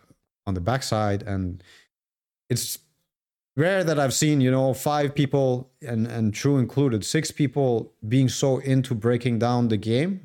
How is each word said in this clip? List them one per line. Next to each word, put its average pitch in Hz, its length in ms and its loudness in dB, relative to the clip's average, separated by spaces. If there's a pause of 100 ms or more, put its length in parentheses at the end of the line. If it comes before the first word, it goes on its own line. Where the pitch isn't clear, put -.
(460)
on 98 80 -4
the 90 60 -4
backside, 107 600 -2
and 95 400 -6 (840)
it's - 300 -4 (800)
rare 185 280 2
that 156 140 2
I've 135 140 2
seen, 151 280 2
you 127 100 4
know, 131 240 2
five 147 400 -2
people 131 560 0 (100)
and, 117 260 -2
and 113 280 -2
True 143 240 2
included, 120 460 0
six 156 260 -2
people 131 600 -2 (140)
being 131 220 4
so 131 300 0
into 131 360 0
breaking 117 440 0
down 120 300 2
the 107 80 2
game 135 480 -2